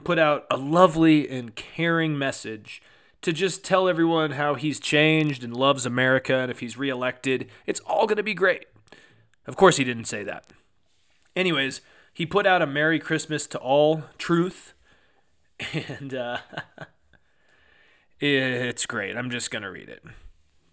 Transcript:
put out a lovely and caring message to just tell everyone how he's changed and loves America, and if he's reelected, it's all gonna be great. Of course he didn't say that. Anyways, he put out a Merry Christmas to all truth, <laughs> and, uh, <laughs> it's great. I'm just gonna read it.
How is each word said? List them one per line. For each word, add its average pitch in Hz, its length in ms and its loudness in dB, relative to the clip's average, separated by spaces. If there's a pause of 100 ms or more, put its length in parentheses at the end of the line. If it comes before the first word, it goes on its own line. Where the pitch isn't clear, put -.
put 175 120 0
out 151 320 2
a 131 80 0
lovely 160 720 4
and 123 280 -10
caring 165 600 -2
message 113 640 -8 (400)
to 175 120 -2
just 185 320 -4
tell 190 240 4
everyone 165 420 2
how 147 240 -2
he's 139 240 -6
changed 151 640 2
and 117 140 -8
loves 131 280 2
America, 131 520 2
and 127 160 -2
if - 80 -10
he's 117 160 -10
reelected, 127 760 -4 (160)
it's - 140 -4
all - 260 0
gonna 208 160 -2
be 208 100 -4
great. 180 340 0 (800)
Of 131 120 -14
course 185 200 8
he 139 60 0
didn't 117 220 -4
say 104 180 -6
that. - 300 -12 (840)
Anyways, 151 460 0 (340)
he 170 120 -4
put 196 200 2
out 180 160 4
a 151 40 2
Merry 151 340 0
Christmas 151 480 -4
to - 100 -8
all 151 460 2 (140)
truth, 170 540 0 (840)
<laughs> - 140 -10
and, 139 420 -8
uh, 123 240 -6 (920)
<laughs> - 880 -20
it's 127 680 0
great. 101 300 -8
I'm 123 140 -6
just 120 200 -6
gonna 104 200 -8
read 60 180 -16
it. - 160 -20 (680)